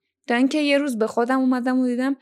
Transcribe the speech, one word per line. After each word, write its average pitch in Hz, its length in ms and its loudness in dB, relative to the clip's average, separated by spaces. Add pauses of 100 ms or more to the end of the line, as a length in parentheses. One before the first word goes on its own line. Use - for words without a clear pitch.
(280)
تا 240 80 0
اینکه 269 220 2
یه 285 200 2
روز 277 200 -2
به 220 100 0
خودم 240 320 0
اومدم 254 400 0
و 254 80 0
دیدم 254 340 -2